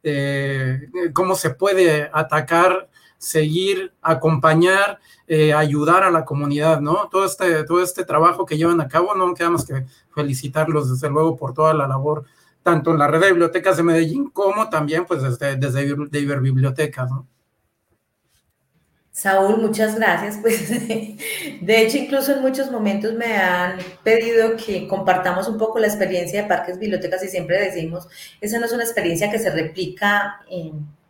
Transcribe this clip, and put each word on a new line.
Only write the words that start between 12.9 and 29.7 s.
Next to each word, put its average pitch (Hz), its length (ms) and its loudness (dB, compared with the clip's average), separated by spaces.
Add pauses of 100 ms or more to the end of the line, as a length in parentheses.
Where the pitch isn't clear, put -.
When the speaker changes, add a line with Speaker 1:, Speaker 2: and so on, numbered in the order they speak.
Speaker 1:
la 143 100 4
red 160 140 2
de 190 60 6
bibliotecas 170 500 2
de 165 60 0
Medellín, 165 480 0
como 202 380 0
también, 156 360 -2
pues, 170 160 -2
desde, 135 360 -2
desde 135 260 -2
Iber-, 147 260 -4
de 147 120 -4
Iberbibliotecas, 135 880 -2
¿no? 131 160 -8 (1800)
Speaker 2:
Saúl, 196 460 2
muchas 214 380 0
gracias. 208 460 -2
Pues, 220 280 0
<laughs> 233 180 -4
de 220 920 -2
hecho, 226 160 2
incluso 277 340 -2
en 269 100 0
muchos 262 300 -2
momentos 214 440 -2
me 226 200 -4
han 185 420 0 (240)
pedido 226 540 2
que 196 320 -6
compartamos 190 600 0
un 208 80 -4
poco 220 200 -2
la 214 100 2
experiencia 196 540 -2
de 208 60 -8
Parques 180 320 -4
Bibliotecas 185 460 -4
y - 20 -10
siempre 180 320 -2
decimos, 175 480 -6 (320)
esa 214 200 -4
no 233 60 -2
es 226 60 -4
una 233 120 -2
experiencia 196 460 -2
que 220 80 -4
se 196 120 -2
replica 185 920 -4 (100)